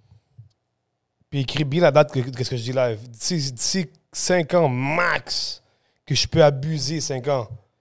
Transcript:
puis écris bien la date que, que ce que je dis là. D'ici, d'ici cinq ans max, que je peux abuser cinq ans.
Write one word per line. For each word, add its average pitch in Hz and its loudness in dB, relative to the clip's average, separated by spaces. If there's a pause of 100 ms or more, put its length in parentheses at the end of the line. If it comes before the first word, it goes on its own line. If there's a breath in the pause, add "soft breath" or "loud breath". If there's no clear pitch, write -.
(1300)
puis 139 -2
écris 135 -2
bien 147 0
la 160 8
date 147 4
que, 135 -2
que 127 -6
ce 120 -4
que 131 -4
je 113 -8
dis 120 -6
là. 123 0
D'ici, 127 -6
d'ici 156 -2 (240)
cinq 180 0
ans 170 4
max, 147 -2 (440)
que 143 -2
je - 0
peux 160 4
abuser 143 0
cinq 131 -6
ans. 131 -2 (340)